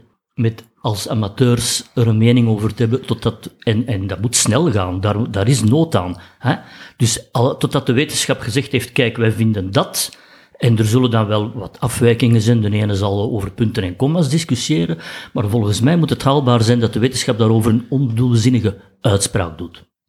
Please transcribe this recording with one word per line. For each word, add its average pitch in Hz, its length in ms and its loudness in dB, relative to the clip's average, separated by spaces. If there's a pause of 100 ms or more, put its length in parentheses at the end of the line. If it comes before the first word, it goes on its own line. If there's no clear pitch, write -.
(340)
met 113 320 -2 (160)
als 107 280 -4
amateurs 117 720 0 (100)
er 117 140 2
een 110 100 2
mening 117 300 4
over 107 260 0
te - 80 -4
hebben, 120 240 0
totdat, - 540 -6
en, 113 280 -2
en 101 200 -4
dat 92 140 -8
moet 113 140 -2
snel 135 360 2
gaan, 92 300 -2
daar, 104 300 0
daar 101 160 -2
is 120 160 2
nood 156 320 2
aan. 90 240 -4 (200)
Hè? 127 160 -2 (420)
Dus - 340 -2
al, - 260 0
totdat 143 280 -2
de 131 80 2
wetenschap 139 460 -2
gezegd 123 320 -4
heeft, 120 200 -2
"Kijk, 117 260 -2
wij 113 140 2
vinden 104 400 -2
dat," - 460 -4 (400)
en 117 200 2
er 110 80 2
zullen 120 260 2
dan 110 160 0
wel 107 260 -2
wat 95 260 -12
afwijkingen 117 600 2
zijn, 117 200 4
de 104 100 0
ene 104 240 0
zal 101 360 -2
over 95 200 -6
punten 107 320 -2
en 92 120 -6
komma's 151 340 0
discussiëren, 165 680 -2 (360)
maar 104 160 -2
volgens 104 320 0
mij 151 160 4
moet 156 120 2
het 170 140 -2
haalbaar 131 380 2
zijn 120 180 2
dat 113 140 0
de 113 60 -4
wetenschap 127 380 0
daarover 110 340 2
een 240 180 0
ondubbelzinnige 120 920 0 (200)
uitspraak 95 560 0
doet. - 320 -16 (200)